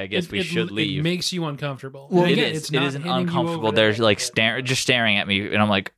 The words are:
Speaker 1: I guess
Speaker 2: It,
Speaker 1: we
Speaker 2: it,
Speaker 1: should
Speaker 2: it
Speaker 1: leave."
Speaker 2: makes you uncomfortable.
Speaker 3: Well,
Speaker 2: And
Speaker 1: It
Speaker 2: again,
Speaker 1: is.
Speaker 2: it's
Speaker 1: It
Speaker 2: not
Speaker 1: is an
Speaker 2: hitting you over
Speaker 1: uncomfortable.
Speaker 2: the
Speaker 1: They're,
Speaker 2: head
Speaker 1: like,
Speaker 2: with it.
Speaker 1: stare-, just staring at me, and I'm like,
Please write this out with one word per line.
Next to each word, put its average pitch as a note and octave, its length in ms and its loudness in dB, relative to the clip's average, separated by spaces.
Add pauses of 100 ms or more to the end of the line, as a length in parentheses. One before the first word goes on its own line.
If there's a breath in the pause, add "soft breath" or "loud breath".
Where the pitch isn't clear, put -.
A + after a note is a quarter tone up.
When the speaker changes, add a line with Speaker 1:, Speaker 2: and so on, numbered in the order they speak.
Speaker 1:
I G2 40 -8
guess F#2+ 200 -4
Speaker 2:
It, E2+ 60 -14
Speaker 1:
we G2+ 80 -4
Speaker 2:
it, F#2 40 -4
Speaker 1:
should F2 240 -4
Speaker 2:
it G2 40 -12
Speaker 1:
leave." G#2 200 -2 (100)
Speaker 2:
makes F3 300 -2
you E3+ 140 -4
uncomfortable. C#3 640 -10
Speaker 3:
Well, F3 140 4
Speaker 2:
And F3 80 4
Speaker 1:
It - 20 4
Speaker 2:
again, B2+ 180 2
Speaker 1:
is. D#3 60 -4
Speaker 2:
it's D3 120 -8
Speaker 1:
It D3 40 -2
Speaker 2:
not C3+ 140 2
Speaker 1:
is C3+ 80 -6
an C#3+ 40 -8
Speaker 2:
hitting F3 120 -6
you - 60 2
over - 40 0
Speaker 1:
uncomfortable. E3 480 0
Speaker 2:
the G#2+ 60 0
Speaker 1:
They're, A2 160 6
Speaker 2:
head G#2+ 80 -2
Speaker 1:
like, G#2 180 4
Speaker 2:
with - 60 -4
it. - 20 -4
Speaker 1:
stare-, A2 340 0
just B2+ 220 -2
staring A2+ 340 2
at F2+ 100 0
me, G2 200 0
and F#2+ 100 -2
I'm G#2+ 140 4
like, G2 280 0